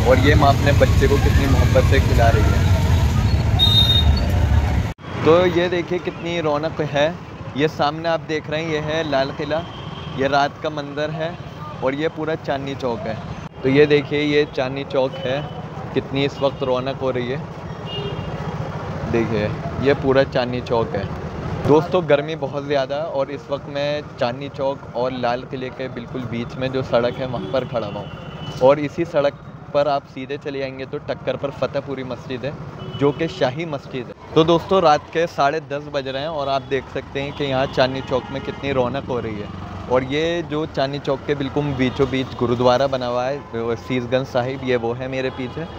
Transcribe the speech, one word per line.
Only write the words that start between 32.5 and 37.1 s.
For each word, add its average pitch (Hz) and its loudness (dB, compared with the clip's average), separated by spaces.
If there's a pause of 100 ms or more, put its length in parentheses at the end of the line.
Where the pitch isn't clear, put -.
जो 143 4
कि 160 -2
शाही 151 -2
मस्जिद 135 -8
है। - -12 (220)
तो 160 8
दोस्तों, 170 4
रात 151 4
के 165 2
साढ़े 147 2
दस 143 -8
बज 139 -4
रहे 135 -4
हैं 151 -4
और 143 -4
आप 135 0
देख 131 -2
सकते 139 -6